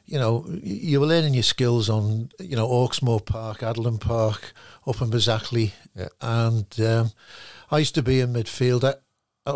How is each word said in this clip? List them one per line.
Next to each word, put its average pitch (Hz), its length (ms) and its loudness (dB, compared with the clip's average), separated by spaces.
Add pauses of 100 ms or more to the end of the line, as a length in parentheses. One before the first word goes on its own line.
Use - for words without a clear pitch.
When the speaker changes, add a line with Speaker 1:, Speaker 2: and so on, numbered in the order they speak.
Speaker 1:
you - 140 -6
know, 117 280 0
y-, - 160 -8
you 180 380 -2
were 143 60 4
learning 160 260 2
your 123 100 2
skills 120 460 2
on, 110 400 0 (100)
you - 160 -8
know, 113 120 0
Hawksmoor 123 580 2
Park, 110 340 -6
Adelin 113 400 -4
Park, 110 540 -2 (340)
up 127 140 -4
in 120 80 -2
Bozackley. 110 640 0 (240)
Speaker 2:
Yeah. 92 100 -10 (140)
Speaker 1:
And, 113 580 0
um, 113 320 2 (580)
I 151 100 2
used 151 160 0
to 135 80 0
be 131 180 2
in 123 100 0
midfield. 120 540 0
I, 139 100 2 (540)
I, 139 60 -4